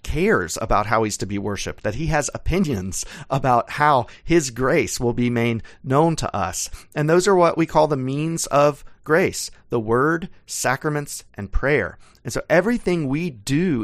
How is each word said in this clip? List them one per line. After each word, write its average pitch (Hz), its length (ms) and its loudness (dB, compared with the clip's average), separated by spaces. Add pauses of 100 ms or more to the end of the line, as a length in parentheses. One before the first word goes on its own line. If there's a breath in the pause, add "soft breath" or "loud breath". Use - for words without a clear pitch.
cares 147 580 0
about 104 240 2
how 113 180 2
he's 107 140 -2
to 117 80 -4
be 98 120 -6
worshiped, 101 460 -6
that 104 120 -4
he 147 120 -4
has 151 260 0
opinions 139 720 -2 (240 loud breath)
about 127 420 0
how 147 360 2 (160 loud breath)
his 156 280 2
grace 127 500 0
will 120 100 2
be 120 180 0
made 117 320 0 (220 loud breath)
known 156 320 2
to - 180 -6
us. 92 360 -6 (260 loud breath)
And 151 140 0
those 180 180 4
are 196 80 4
what 170 220 4
we 160 80 2
call 156 220 4
the 147 100 0
means 147 480 -4
of 143 400 2 (180 soft breath)
grace, 156 480 0 (180 soft breath)
the 123 120 -2
word, 143 480 0 (160 soft breath)
sacraments, 147 880 -4
and 101 180 -10
prayer. 127 460 0 (260 soft breath)
And 131 80 -8
so 131 180 -4
everything 180 600 2
we 160 200 -2
do 135 540 0